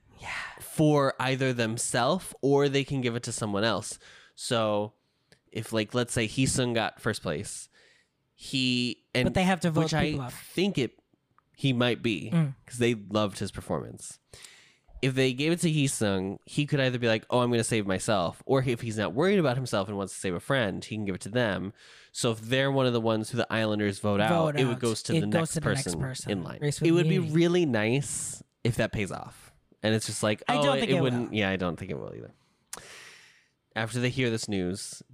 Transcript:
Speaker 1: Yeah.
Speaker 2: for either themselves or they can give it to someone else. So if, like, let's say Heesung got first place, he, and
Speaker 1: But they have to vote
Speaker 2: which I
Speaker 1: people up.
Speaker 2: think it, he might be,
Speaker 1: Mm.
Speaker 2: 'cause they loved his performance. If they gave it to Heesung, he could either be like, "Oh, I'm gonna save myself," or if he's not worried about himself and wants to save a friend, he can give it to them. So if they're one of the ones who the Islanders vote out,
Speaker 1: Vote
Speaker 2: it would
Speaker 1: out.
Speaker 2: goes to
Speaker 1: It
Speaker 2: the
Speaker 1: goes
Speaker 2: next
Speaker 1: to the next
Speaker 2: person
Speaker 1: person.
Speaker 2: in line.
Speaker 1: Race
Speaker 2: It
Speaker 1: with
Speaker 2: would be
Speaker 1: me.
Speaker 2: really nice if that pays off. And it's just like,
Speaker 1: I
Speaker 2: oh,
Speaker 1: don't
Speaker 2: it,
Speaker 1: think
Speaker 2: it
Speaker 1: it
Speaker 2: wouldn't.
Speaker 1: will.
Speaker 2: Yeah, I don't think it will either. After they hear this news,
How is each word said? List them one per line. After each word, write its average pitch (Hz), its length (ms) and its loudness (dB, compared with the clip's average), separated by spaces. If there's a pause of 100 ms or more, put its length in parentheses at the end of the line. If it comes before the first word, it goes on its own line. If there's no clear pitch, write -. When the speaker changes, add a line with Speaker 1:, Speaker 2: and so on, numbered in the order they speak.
(180)
Speaker 1:
Yeah. - 100 -14 (300)
Speaker 2:
for 147 600 4
either 131 320 2
themselves 120 880 0
or 139 300 4
they 139 120 2
can 135 200 -2
give 120 120 0
it 120 100 -4
to 120 80 -6
someone 101 300 -2
else. 107 360 0 (360)
So 107 600 0 (580)
if, - 180 -8
like, 110 220 -2
let's 123 220 -2
say 113 120 0
Heesung 127 480 0
got 107 240 -2
first - 220 -4
place, - 480 -6 (640)
he, 123 680 -2 (120)
and 123 120 2
Speaker 1:
But 123 80 0
they 185 100 2
have 180 160 2
to 175 100 0
vote 160 140 2
Speaker 2:
which 160 100 -2
I 151 180 2
Speaker 1:
people 139 100 -6
up. 123 100 -10
Speaker 2:
think - 460 -2
it, 120 140 0 (640)
he 135 200 0
might 120 280 2
be, 107 300 -2
Speaker 1:
Mm. 151 220 2 (100)
Speaker 2:
'cause - 140 -12
they 117 160 4
loved 104 440 -2
his 98 120 -4
performance. - 680 -8 (840)
If 131 120 2
they 131 200 2
gave 147 180 0
it 170 80 0
to 175 100 2
Heesung, 101 760 0
he - 200 -2
could 139 140 2
either 127 180 2
be 120 80 0
like, 110 220 2
"Oh, 123 120 2
I'm 123 100 2
gonna 117 140 4
save 110 220 0
myself," 95 600 0
or 131 160 4
if 120 180 -2
he's 113 160 -6
not 98 160 0
worried 180 260 4
about 143 180 2
himself 113 320 -2
and 107 100 -4
wants 95 160 -4
to - 60 -12
save 92 140 -2
a 87 60 -4
friend, 104 420 0
he - 140 -10
can 107 80 -4
give 95 100 -2
it 90 80 -8
to - 80 -8
them. 98 420 0 (400)
So - 200 -2
if 110 80 -8
they're 131 320 0
one 135 140 4
of 123 80 4
the 117 60 2
ones 110 300 0
who 120 80 -6
the - 140 0
Islanders 104 460 0
vote 101 220 2
out, 104 100 4 (240)
Speaker 1:
Vote 135 60 0
Speaker 2:
it 131 40 4
would 120 120 0
Speaker 1:
out. - 40 -8
Speaker 2:
goes 113 240 -2
to - 120 -2
Speaker 1:
It 160 40 2
Speaker 2:
the 104 60 0
Speaker 1:
goes 107 140 0
Speaker 2:
next 160 140 -2
Speaker 1:
to 160 60 -4
the 127 100 -2
next 107 140 -2
Speaker 2:
person 87 160 -4
Speaker 1:
person. - 320 -6
Speaker 2:
in 95 100 -2
line. - 180 -10
Speaker 1:
Race 147 200 -2
Speaker 2:
It 151 40 0
Speaker 1:
with 165 100 4
Speaker 2:
would 170 140 4
be 156 100 4
Speaker 1:
me. 110 120 -2
Speaker 2:
really 170 360 4
nice 117 760 0 (220)
if 120 120 0
that 113 160 0
pays 98 200 -4
off. - 400 -14 (300)
And 110 120 4
it's 110 120 0
just 107 160 -6
like, 107 260 2
Speaker 1:
I 143 80 2
Speaker 2:
oh, 147 60 2
Speaker 1:
don't 139 140 4
Speaker 2:
it, 135 40 0
Speaker 1:
think 127 120 2
Speaker 2:
it 135 40 6
Speaker 1:
it 135 60 4
Speaker 2:
wouldn't. 123 280 0
Speaker 1:
will. - 60 -4
Speaker 2:
Yeah, 104 140 2
I 95 60 0
don't 87 220 -2
think 92 120 -10
it 73 80 -6
will 50 160 -12
either. 57 180 -16 (1400)
After 110 240 -4
they 123 100 2
hear 127 200 0
this 113 180 -2
news, 95 540 -4 (120)